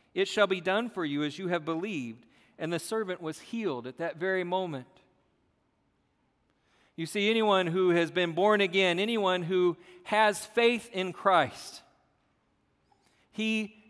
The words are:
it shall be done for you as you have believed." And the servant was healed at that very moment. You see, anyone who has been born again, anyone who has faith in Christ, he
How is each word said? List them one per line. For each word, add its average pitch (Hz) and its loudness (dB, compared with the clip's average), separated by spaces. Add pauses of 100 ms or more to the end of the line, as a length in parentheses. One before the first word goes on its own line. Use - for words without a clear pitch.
(140)
it 190 0
shall 208 2
be 190 -2
done 196 0
for 190 -6
you 147 -2
as 147 -6
you 190 -6
have 170 -2
believed." 160 -6 (320)
And 160 -4
the 170 -2
servant 190 -6
was 160 -8
healed 156 -6
at 131 -12
that 170 -6
very 185 -2
moment. 175 -4 (1900)
You 165 -6
see, 202 0
anyone 214 4
who 180 2
has 170 4
been 170 0
born 202 4
again, 185 2
anyone 196 0
who 175 2 (260)
has 208 2
faith 233 0
in 185 -4
Christ, - 2 (1500)
he 220 -4 (100)